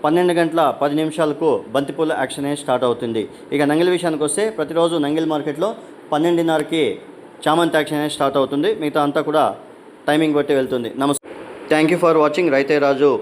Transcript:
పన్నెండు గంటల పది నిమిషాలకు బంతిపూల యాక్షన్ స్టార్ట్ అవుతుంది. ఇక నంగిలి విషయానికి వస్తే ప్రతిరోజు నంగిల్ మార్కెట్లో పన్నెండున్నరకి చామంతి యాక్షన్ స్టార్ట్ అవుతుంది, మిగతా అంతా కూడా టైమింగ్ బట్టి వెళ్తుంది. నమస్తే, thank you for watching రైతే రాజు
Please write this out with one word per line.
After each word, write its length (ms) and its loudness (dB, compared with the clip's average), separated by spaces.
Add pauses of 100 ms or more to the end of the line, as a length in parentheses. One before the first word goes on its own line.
పన్నెండు 360 2
గంటల 220 2 (200)
పది 200 0
నిమిషాలకు 480 0 (260)
బంతిపూల 360 -2 (100)
యాక్షన్ 280 -4 (120)
స్టార్ట్ 280 0
అవుతుంది. 340 -2 (320)
ఇక 60 0 (100)
నంగిలి 240 2
విషయానికి 320 -2
వస్తే 180 -2 (120)
ప్రతిరోజు 380 0 (100)
నంగిల్ 280 -2
మార్కెట్లో 360 -2 (420)
పన్నెండున్నరకి 720 0 (640)
చామంతి 320 2
యాక్షన్ 260 -2 (120)
స్టార్ట్ 240 0
అవుతుంది, 300 0 (100)
మిగతా 260 0
అంతా 220 0
కూడా 160 2 (640)
టైమింగ్ 300 2
బట్టి 200 0
వెళ్తుంది. 320 -2 (120)
నమస్తే, 200 0 (500)
thank 200 4
you 120 0
for 80 6 (100)
watching 340 2
రైతే 280 2
రాజు 260 4 (100)